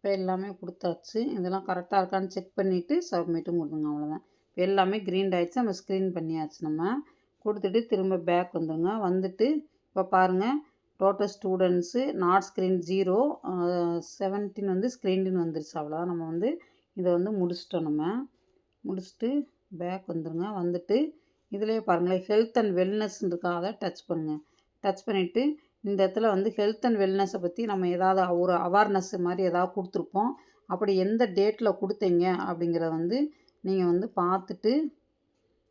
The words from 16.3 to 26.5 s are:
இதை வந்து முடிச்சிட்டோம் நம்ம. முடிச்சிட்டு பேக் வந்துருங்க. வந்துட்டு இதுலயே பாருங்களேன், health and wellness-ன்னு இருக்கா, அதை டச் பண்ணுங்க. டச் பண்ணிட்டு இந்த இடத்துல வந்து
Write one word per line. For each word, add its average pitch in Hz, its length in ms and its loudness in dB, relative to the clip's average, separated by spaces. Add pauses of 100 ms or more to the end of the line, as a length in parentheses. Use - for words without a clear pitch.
இதை 180 180 0
வந்து 180 200 0
முடிச்சிட்டோம் 175 500 -2
நம்ம. 160 420 -2 (560)
முடிச்சிட்டு 240 680 -4 (300)
பேக் 180 320 -6
வந்துருங்க. 165 340 -4 (100)
வந்துட்டு 185 640 -2 (360)
இதுலயே 214 280 -2
பாருங்களேன், 185 480 0
health 220 260 2
and 208 240 2
wellness-ன்னு 202 480 0
இருக்கா, 175 280 -2
அதை 175 160 -4
டச் 196 360 -8
பண்ணுங்க. 156 360 -4 (400)
டச் 196 220 -2
பண்ணிட்டு 226 520 0 (240)
இந்த 196 260 2
இடத்துல 185 140 0
வந்து 214 360 2